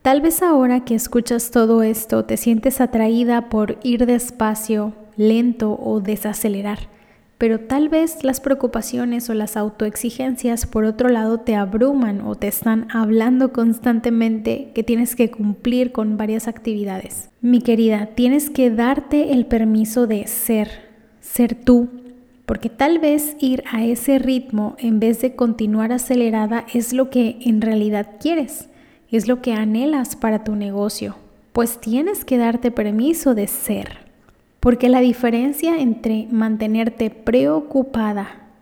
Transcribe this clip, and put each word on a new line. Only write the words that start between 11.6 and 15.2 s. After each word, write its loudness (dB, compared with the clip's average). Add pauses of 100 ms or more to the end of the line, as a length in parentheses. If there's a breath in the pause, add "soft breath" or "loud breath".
o -6
te -6
están -2
hablando 2
constantemente 0
que -2
tienes 0
que 2